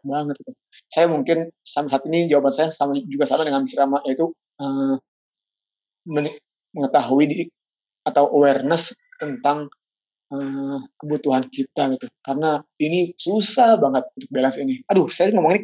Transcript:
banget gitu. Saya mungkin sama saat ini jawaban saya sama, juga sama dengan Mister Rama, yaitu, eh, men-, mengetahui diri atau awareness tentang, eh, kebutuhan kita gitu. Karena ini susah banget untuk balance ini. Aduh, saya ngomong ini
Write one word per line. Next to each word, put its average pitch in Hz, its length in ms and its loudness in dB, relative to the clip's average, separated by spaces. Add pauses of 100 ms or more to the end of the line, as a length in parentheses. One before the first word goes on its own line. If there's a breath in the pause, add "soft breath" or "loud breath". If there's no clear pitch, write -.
banget 143 320 -4
gitu. - 160 -18 (320 loud breath)
Saya 170 240 2
mungkin 165 380 0 (120)
sama 147 300 -4
saat 135 160 0
ini 165 240 0
jawaban 139 240 4
saya 156 160 0
sama, 143 320 -2
juga 139 240 -2
sama 151 240 0
dengan 139 160 0
Mister 131 160 -2
Rama, 139 240 2
yaitu, 143 240 -2 (320)
eh, 135 340 -2 (1120)
men-, 147 320 -4 (320)
mengetahui 135 560 2
diri 156 200 -4 (600)
atau 143 240 4
awareness 143 640 2 (260)
tentang, 147 540 -4 (580)
eh, 139 480 -6 (220)
kebutuhan 139 500 -2
kita 135 480 -4
gitu. - 80 -12 (160)
Karena 147 380 -2 (180)
ini 170 400 -2
susah 220 640 4
banget 131 320 2
untuk - 160 -16
balance 131 320 0
ini. 131 240 -2
Aduh, 190 240 2
saya 190 240 2
ngomong 175 220 4
ini 208 80 0